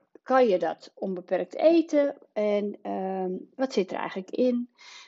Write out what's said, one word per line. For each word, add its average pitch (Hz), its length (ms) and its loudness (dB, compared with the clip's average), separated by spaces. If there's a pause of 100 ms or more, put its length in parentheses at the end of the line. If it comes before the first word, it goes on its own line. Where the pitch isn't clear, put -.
(240)
kan 254 240 4
je 180 120 4
dat 160 360 -6
onbeperkt 185 600 -6
eten? 311 640 2 (160)
En, 208 480 -2
ehm, 190 500 -6 (240)
wat 262 180 -4
zit 196 180 -2
er - 60 -6
eigenlijk 190 340 -8
in? 240 380 0 (380)